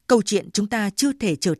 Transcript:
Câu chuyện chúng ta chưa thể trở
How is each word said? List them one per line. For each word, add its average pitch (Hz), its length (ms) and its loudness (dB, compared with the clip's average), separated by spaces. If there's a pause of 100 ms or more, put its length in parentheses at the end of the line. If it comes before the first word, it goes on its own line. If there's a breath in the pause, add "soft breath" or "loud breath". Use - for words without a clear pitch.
Câu 233 160 4
chuyện 190 300 -2
chúng 208 140 0
ta 214 240 -2
chưa 269 220 0
thể 202 240 -2
trở 170 240 -2